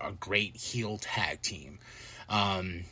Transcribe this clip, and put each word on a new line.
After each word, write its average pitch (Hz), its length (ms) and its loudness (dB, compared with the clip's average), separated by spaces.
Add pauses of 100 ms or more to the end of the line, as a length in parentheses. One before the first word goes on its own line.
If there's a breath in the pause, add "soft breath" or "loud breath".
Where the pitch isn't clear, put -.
a 76 100 -2
great 101 460 2
heel 107 400 0
tag 87 440 0
team. 71 380 -4 (480 loud breath)
Um, 95 640 2